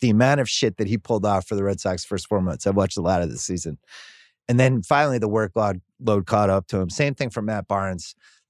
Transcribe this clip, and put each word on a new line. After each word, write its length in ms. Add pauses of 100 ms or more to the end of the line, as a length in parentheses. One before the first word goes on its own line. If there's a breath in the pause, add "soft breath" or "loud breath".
the 100
amount 300
of 80
shit 280
that 100
he 100
pulled 300
off 220
for 80
the 80
Red 160
Sox 240
first 240
four 120
months. 260
I've 100
watched 200
a 60
lot 180
of 100
this 120
season. 360 (720 loud breath)
And 120
then 220
finally 360
the 100
workload, 520 (180)
load 280
caught 240
up 180
to 100
him. 100
Same 260
thing 160
for 120
Matt 240
Barnes. 480 (360 soft breath)